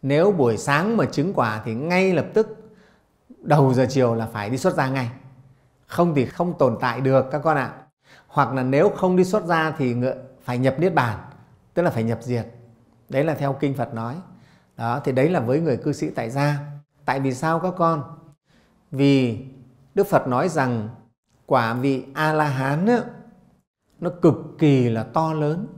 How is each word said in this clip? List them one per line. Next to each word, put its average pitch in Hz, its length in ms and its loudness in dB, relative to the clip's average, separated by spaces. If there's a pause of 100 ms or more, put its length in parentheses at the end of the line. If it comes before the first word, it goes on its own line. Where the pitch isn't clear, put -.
Nếu 156 300 4
buổi 123 240 2
sáng 165 400 0
mà 170 80 2
chứng 147 300 -2
quả 110 300 -2
thì 113 100 -4
ngay 180 380 0
lập 143 220 0
tức - 380 -2 (680)
đầu 135 340 4
giờ 127 140 4
chiều 123 260 2
là 113 120 -2
phải 104 240 -6
đi 131 80 -4
xuất 180 160 0
gia 139 140 0
ngay. 131 220 -4 (760)
Không 175 280 0
thì 127 120 2
không 175 320 -4
tồn 123 220 4
tại 123 200 -2
được 135 300 4
các 151 80 -4
con 147 180 2
ạ. 127 160 -4 (540)
Hoặc 131 260 0
là 131 100 -2
nếu 139 280 4
không 185 260 0
đi 185 80 6
xuất 185 200 -2
gia 160 260 0
thì 127 240 -2
ngự-, 123 220 -2 (260)
phải 123 160 -6
nhập 131 200 2
Niết 170 160 0
Bàn, 120 240 0 (560)
tức 170 80 0
là 175 80 2
phải 117 120 -2
nhập 113 200 -2
diệt. 120 240 -4 (640)
Đấy 143 160 0
là 160 100 0
theo 139 180 -2
Kinh 139 220 -2
Phật 117 200 -6
nói. 113 200 -8 (640)
Đó, 117 280 -4
thì 139 80 -2
đấy 131 180 4
là 175 100 0
với 127 200 0
người 151 160 0
cư 147 160 -2
sĩ 151 180 -4
tại 117 200 -6
gia. 143 280 0 (460)
Tại 135 160 -2
vì 135 140 -2
sao 165 240 -2
các 180 180 -4
con? 165 260 0 (880)
Vì 135 480 2 (560)
Đức 196 120 2
Phật 143 220 2
nói 131 200 0
rằng 123 400 -2 (580)
quả 117 280 2
vị 131 300 -2 (100)
A-la-hán 151 720 0
á, 240 140 2 (1000)
nó 170 100 -2 (120)
cực 160 120 6 (240)
kỳ 135 300 4
là 113 140 -2
to 160 300 -2
lớn 156 340 -2 (120)